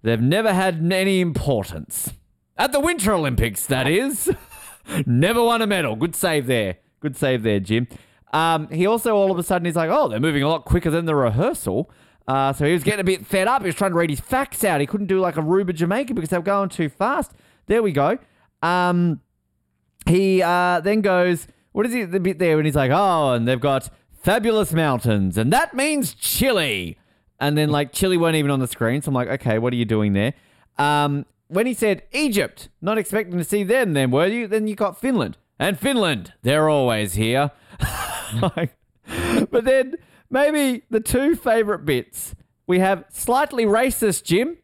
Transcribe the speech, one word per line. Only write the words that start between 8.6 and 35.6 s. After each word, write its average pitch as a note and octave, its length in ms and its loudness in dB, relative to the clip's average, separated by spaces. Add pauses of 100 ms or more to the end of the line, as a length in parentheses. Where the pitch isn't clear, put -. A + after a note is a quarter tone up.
he E3 160 0
also, A3 300 0
all G3 160 4
of F3 80 0
a E3+ 40 -4
sudden, F3+ 220 0
he's E3+ 120 0
like, D#3+ 120 0
"Oh, B3 200 2
they're A2 100 -4
moving D3 240 2
a D3 60 2
lot D#3+ 160 -2
quicker E3+ 240 2
than E3 160 0
the D#3 100 0
rehearsal." C3 760 0 (380)
Uh, C3+ 240 0
so D3 140 -2
he D#3+ 80 4
was E3 100 0
getting G3+ 160 0
a G3 60 -2
bit G#3 200 0
fed G3 220 0
up. B3+ 140 2
He F#3+ 60 -4
was E3+ 80 -4
trying G3 160 0
to E3+ 60 0
read E3+ 120 2
his C#3+ 100 -4
facts - 460 -4
out. D#3+ 160 2
He D3 60 0
couldn't G3+ 200 -4
do, F#3+ 120 2
like, F3 160 0
Aruba, F3 380 0
Jamaica G3+ 400 -2
because D#3+ 180 -4
they F#3 60 0
were E3+ 60 -2
going G3 260 0
too D#3+ 200 -4
fast. C4 420 -4 (360)
There A3+ 140 2
we G#3 120 0
go. D3 240 0 (440)
Um, F3 600 0 (840)
he, F#3 360 4
uh, F3+ 400 2
then G#3 200 0
goes, F3+ 460 2 (260)
what G#3+ 120 0
is A#3 80 -4
he, A#3+ 100 -2
the F3+ 160 -2
bit F3 200 -2
there D#3+ 180 4
when D3+ 80 2
he's D3 100 0
like, C3+ 180 2
"Oh, E3 380 2
and A#2+ 160 0
they've B2+ 120 0
got C3+ 300 -2 (320)
fabulous G#3+ 520 0
mountains, A2+ 640 0
and A2+ 160 2
that C#4 200 2
means C#4+ 400 -2
Chile." C#3 840 -2 (420)
And D3 180 0
then, D3+ 120 2
like, D3 240 0
Chile F#3 240 0
weren't E3 180 2
even C#3+ 160 2
on C#3 80 0
the B2+ 80 -2
screen. A#2+ 340 -2
So - 80 -6
I'm C3+ 60 -2
like, B2 140 -2
"Okay, A#2+ 300 -2
what B2 140 -2
are - 40 -4
you A#2 80 0
doing G#2+ 280 0
there?" G#2+ 200 0 (440)
Um, C#3+ 480 0 (220)
when F#3+ 180 0
he B3+ 80 -2
said, G#3 380 -2
"Egypt, A#3+ 580 -2 (120)
not G#3 160 -2
expecting F#3+ 400 -4
to F3 60 -2
see G3+ 200 -2
them G#3+ 300 0
then, C3 180 2
were D3+ 160 2
you?" A3+ 200 -4
Then G#3+ 200 -2
you G#3 80 -4
got G3 260 -4
Finland. A3+ 360 -2 (220)
"And F3+ 200 -2